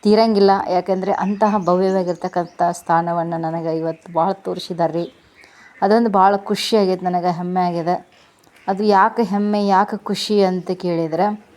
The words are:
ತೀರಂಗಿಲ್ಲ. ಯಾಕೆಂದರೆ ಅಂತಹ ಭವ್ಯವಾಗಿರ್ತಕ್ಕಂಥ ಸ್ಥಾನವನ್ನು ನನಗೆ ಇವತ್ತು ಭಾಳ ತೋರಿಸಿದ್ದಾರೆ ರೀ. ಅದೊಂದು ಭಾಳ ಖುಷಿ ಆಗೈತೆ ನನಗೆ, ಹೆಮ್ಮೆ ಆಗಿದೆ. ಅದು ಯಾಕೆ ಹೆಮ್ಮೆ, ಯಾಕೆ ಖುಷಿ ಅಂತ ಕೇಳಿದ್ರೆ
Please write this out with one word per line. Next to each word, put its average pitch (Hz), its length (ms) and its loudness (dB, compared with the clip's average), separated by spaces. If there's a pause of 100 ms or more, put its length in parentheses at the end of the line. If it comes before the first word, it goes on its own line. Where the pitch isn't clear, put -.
ತೀರಂಗಿಲ್ಲ. 208 480 4 (200)
ಯಾಕೆಂದರೆ 185 420 -2
ಅಂತಹ 202 460 0
ಭವ್ಯವಾಗಿರ್ತಕ್ಕಂಥ 180 1040 -2 (100)
ಸ್ಥಾನವನ್ನು 170 680 -2
ನನಗೆ 160 400 -4
ಇವತ್ತು 165 340 -8
ಭಾಳ 190 200 0
ತೋರಿಸಿದ್ದಾರೆ 180 600 -4
ರೀ. 170 200 -6 (680)
ಅದೊಂದು 220 280 4
ಭಾಳ 196 260 4
ಖುಷಿ 202 400 -2
ಆಗೈತೆ 185 280 0
ನನಗೆ, 180 320 -2
ಹೆಮ್ಮೆ 180 240 -4
ಆಗಿದೆ. 175 460 -2 (600)
ಅದು 196 160 -2
ಯಾಕೆ 214 380 4
ಹೆಮ್ಮೆ, 208 440 0
ಯಾಕೆ 202 300 2
ಖುಷಿ 208 460 -2
ಅಂತ 185 280 -2
ಕೇಳಿದ್ರೆ 180 880 -2